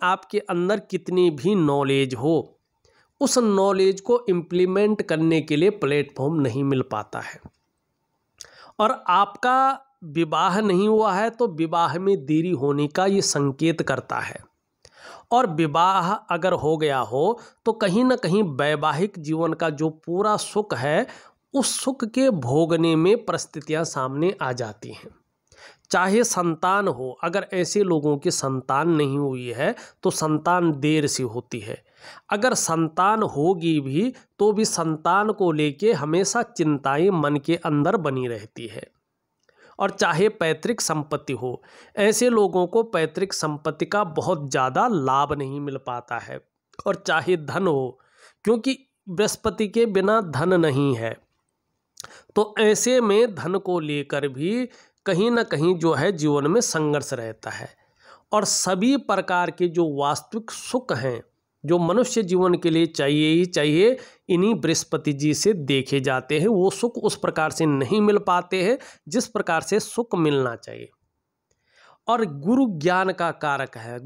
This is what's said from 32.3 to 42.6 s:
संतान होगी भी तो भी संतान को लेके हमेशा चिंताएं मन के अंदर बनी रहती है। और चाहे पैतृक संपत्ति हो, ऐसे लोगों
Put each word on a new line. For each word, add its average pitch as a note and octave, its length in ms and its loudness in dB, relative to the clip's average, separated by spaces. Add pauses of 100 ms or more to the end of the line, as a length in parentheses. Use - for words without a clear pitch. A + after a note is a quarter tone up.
संतान E3+ 720 0
होगी E3 560 0
भी C#3+ 340 -2 (260)
तो G#3 140 4
भी G#3+ 120 2
संतान E3+ 640 0
को F3+ 200 2
लेके D3+ 420 0
हमेशा E3+ 500 0
चिंताएं D3+ 680 0
मन D3 260 0
के E3 180 0
अंदर D#3+ 420 0
बनी C3 300 -2
रहती A2+ 400 -10
है। G2+ 160 -14 (960)
और G3 120 0
चाहे F#3+ 380 2
पैतृक F#3 520 -2
संपत्ति D3 520 -4
हो, A#2+ 280 -8 (360)
ऐसे A3 320 4
लोगों F#3+ 380 4